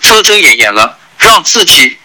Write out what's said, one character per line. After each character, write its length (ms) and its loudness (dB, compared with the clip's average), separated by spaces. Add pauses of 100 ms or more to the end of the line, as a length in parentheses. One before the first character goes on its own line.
遮 220 0
遮 140 0
掩 200 0
掩 160 -2
了， 240 -2 (220)
让 240 2
自 220 -2
己 400 0